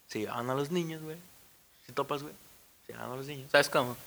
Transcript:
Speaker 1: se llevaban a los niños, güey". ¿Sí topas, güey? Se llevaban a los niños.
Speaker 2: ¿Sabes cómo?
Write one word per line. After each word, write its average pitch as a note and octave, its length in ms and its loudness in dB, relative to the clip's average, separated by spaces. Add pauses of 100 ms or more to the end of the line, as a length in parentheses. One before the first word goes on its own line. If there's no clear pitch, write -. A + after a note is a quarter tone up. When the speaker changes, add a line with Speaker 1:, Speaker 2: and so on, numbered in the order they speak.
Speaker 1:
se - 120 -4
llevaban A#2+ 300 -2
a C3 60 2
los C#3+ 160 0
niños, D#3+ 300 0
güey". D#3 140 -10 (680)
¿Sí C3 60 -14
topas, C#3 300 0
güey? D3+ 100 -10 (540)
Se A#2 60 -10
llevaban A#2 200 -8
a B2+ 40 -6
los C3+ 100 -6
niños. C#3+ 240 -10
Speaker 2:
¿Sabes C#3+ 180 8
cómo? B2 280 2 (100)